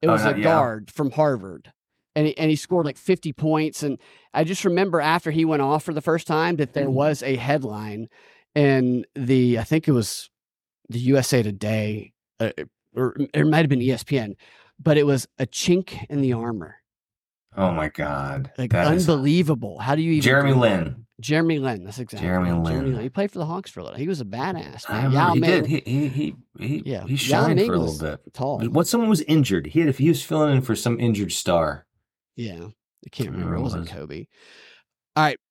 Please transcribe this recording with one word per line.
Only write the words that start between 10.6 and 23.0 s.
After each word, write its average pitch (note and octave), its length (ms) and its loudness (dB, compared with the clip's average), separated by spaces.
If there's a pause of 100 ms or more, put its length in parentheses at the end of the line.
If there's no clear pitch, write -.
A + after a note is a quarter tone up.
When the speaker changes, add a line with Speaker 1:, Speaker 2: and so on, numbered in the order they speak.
Speaker 1:
the A#2+ 120 -6
U B2+ 180 4
S C3 160 0
A A#2+ 100 4
Today, G#2+ 680 -4 (260)
uh, A2+ 120 -2 (440)
or B2+ 220 -2 (160)
it D3 120 2
might D#3 140 4
have D#3 100 4
been C3 120 2
E B2+ 100 0
S - 140 -4
P - 120 -2
N, G#2 180 -4 (440)
but D3+ 180 4
it D3 80 4
was C#3 220 0 (120)
a C3+ 60 -2
chink - 640 -2
in C#3+ 120 -2
the C3 120 2
armor. A2+ 440 -6 (800)
Speaker 2:
Oh F#2+ 140 2
my D#2 180 -2
God. C#2 680 -6
Speaker 1:
Like, B2 140 -2
Speaker 2:
That A#2 220 4
is F3 160 2
Speaker 1:
unbelievable. C#3+ 680 2
How B2+ 160 -2
do D#3 60 0
you E3 120 0
even D3+ 100 2
Speaker 2:
Jeremy C#3 260 4
Speaker 1:
do C3+ 60 6
that? C3 60 6
Speaker 2:
Lin. F#2+ 440 0 (160)
Speaker 1:
Jeremy D#3 380 0
Lin. A#2+ 240 -4
That's G#2 160 -14
exactly A2+ 280 -8
Speaker 2:
Jeremy F2+ 220 0
Speaker 1:
it. F2 40 0
Speaker 2:
Lin. E2+ 200 0
Speaker 1:
Jeremy C3+ 180 -2
Lin. B2+ 120 -4